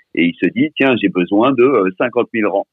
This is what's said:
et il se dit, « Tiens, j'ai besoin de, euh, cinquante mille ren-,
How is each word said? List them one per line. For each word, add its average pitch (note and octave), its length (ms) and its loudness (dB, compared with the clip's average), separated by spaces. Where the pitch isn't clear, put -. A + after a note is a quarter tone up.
et E2+ 100 0
il E2+ 100 -2
se - 140 -2
dit, « C3 260 -2
Tiens, C3+ 260 2
j'ai G2+ 80 0
besoin G2 440 0
de, A#2+ 100 2
euh, A#2 340 2
cinquante A2+ 360 -2
mille A2 120 -2
ren-, G2 280 -2